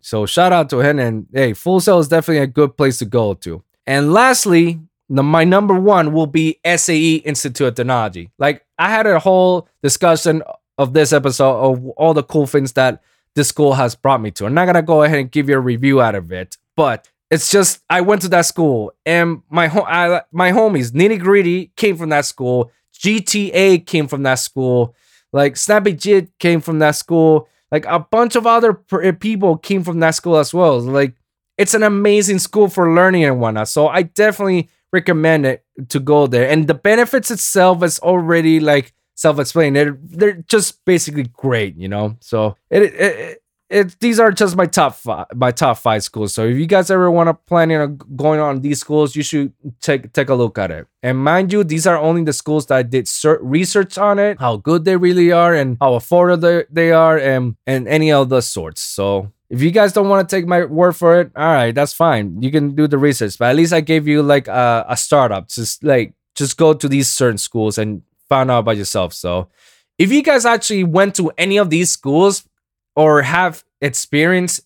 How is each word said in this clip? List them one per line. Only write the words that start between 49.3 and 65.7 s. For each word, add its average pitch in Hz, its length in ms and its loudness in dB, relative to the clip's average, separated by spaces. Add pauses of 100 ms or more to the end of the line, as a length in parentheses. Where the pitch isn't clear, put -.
take, 131 320 -4
take 135 180 -2
a 131 40 2
look 117 240 -2
at 92 140 -4
it. 80 160 -14 (160)
And 127 140 -2
mind 175 340 0
you, 208 100 2
these 160 240 -2
are 175 100 2
only 165 280 0
the 151 80 -2
schools 151 340 -4
that 135 120 0
I 127 40 0
did 123 240 -4
ser-, 156 340 -2
research 180 560 -2
on 202 220 0
it, 202 220 -2
how 120 160 -2
good 160 280 -2
they 185 120 2
really 180 340 2
are, 170 240 4
and 131 260 -2
how 135 120 2
affordable 175 480 2
they, 170 280 2
they 165 220 0
are, 160 260 4
and, 131 380 -2 (100)
and 127 220 -4
any 156 240 2
of 139 180 2
the 127 120 2
sorts. 80 400 -10
So 101 500 -4 (240)
if 127 80 -4
you 170 80 2
guys 202 220 2
don't 202 160 0
wanna 196 160 2
take 175 240 -4
my 175 160 2
word 165 320 0
for 175 240 4
it, 175 160 -4
all 160 160 0
right, 120 200 2
that's 143 200 -2
fine. 110 500 -2
You 131 80 -4
can 143 240 -2
do 151 140 0
the 143 100 0
research, 131 400 -2
but 120 120 0
at 131 40 2
least 165 180 2
I 165 100 0
gave 151 260 0
you, 151 120 2
like, 143 280 2
a, 117 400 0
a 120 80 -4
startup. 117 500 0
Just, - 380 -10